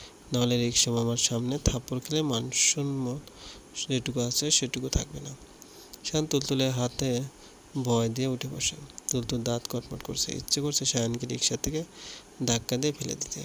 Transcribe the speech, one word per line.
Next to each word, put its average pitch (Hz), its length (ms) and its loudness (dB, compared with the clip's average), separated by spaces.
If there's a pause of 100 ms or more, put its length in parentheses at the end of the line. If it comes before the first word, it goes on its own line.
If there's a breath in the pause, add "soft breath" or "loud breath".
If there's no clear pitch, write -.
(340 loud breath)
"নাহলে 123 240 4
রিক্সা 120 340 4
মামার 117 260 2
সামনে 123 480 0
থাপ্পড় 127 340 0
খেলে 151 220 0
মান 127 300 0
সম্মান 139 680 0 (680 loud breath)
যেটুকু 123 300 0
আছে 123 320 0
সেটুকু 131 380 0
থাকবে - 300 0
না।" 139 160 -12 (680 loud breath)
শায়ান 156 240 0
তুলতুলের 135 440 2
হাতে 123 500 0 (600 loud breath)
ভয় 117 260 4
দিয়ে 127 180 0
উঠে 131 200 -2
বসে। - 280 -2 (360)
তুলতুল 120 320 0
দাঁত 120 260 0
কটমট - 340 -6
করছে, - 280 -4
ইচ্ছে - 300 -2
করছে 143 240 0
শায়ানকে 120 400 2
রিক্সা 123 320 0
থেকে 156 260 -2 (600 loud breath)
ধাক্কা 120 320 2
দিয়ে 143 160 0
ফেলে - 220 -4
দিতে। - 300 -8